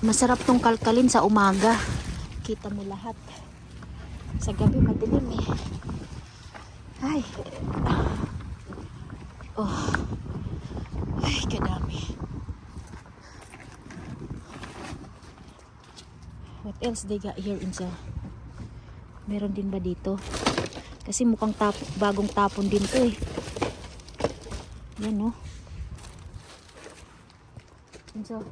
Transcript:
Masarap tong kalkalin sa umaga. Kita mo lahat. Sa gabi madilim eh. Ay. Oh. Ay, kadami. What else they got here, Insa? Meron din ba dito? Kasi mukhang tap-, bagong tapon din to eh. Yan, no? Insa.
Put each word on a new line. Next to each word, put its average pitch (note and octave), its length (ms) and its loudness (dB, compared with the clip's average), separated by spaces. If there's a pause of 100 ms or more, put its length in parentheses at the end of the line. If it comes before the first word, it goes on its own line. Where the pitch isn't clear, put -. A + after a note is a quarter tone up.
Masarap A#3+ 400 6
tong B3 160 8
kalkalin A#3 480 8
sa A#3 160 8
umaga. G3+ 480 8 (720)
Kita G#3+ 240 -4
mo G3+ 160 -4
lahat. G3 320 -6 (1200)
Sa - 160 2
gabi - 240 8
madilim - 560 6
eh. - 120 0 (1600)
Ay. C#4+ 200 2 (2250)
Oh. G#3 320 0 (1400)
Ay, - 240 2
kadami. - 640 -2 (4000)
What G#3 240 -10
else A3+ 240 -2
they G#3 80 0
got G3 240 -6
here, G3+ 160 -2
Insa? F#3 320 -4 (1400)
Meron G3+ 320 0
din G3 160 -2
ba F#3+ 80 0
dito? F#3 400 -2 (800)
Kasi - 240 0
mukhang A3 320 4
tap-, G#3 200 4 (200)
bagong G3+ 320 4
tapon G3+ 400 4
din G3+ 160 4
to B3 240 6
eh. G#3 60 0 (1900)
Yan, G#3+ 160 0
no? G#3+ 120 2 (2750)
Insa. G#3+ 240 -8 (140)